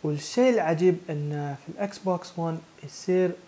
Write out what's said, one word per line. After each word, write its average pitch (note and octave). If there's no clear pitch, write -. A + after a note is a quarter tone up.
والشيء G3
العجيب E3+
إن D3
في E3
الإكس G3+
بوكس F3+
ون E3
يصير F#3